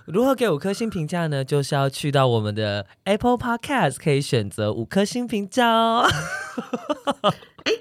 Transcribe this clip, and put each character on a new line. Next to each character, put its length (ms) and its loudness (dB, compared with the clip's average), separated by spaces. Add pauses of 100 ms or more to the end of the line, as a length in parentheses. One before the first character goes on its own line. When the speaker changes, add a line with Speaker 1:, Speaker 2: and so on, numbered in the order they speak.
Speaker 1:
如 200 0
何 100 4
给 140 0
五 100 0
颗 140 -2
星 160 -4
评 180 -4
价 200 -2
呢？” 160 -2
就 200 0
是 100 -4
要 160 2
去 220 -2
到 160 4
我 120 4
们 140 -2
的 320 -2 (200)
Apple 320 2
Podcast， 580 0
可 160 0
以 100 2
选 280 0
择 240 -2
五 120 -4
颗 200 2
星 200 -4
评 240 -4
价 180 2
哦。 380 4
<laughs> 1300 -2 (320)
Speaker 2:
哎， 180 0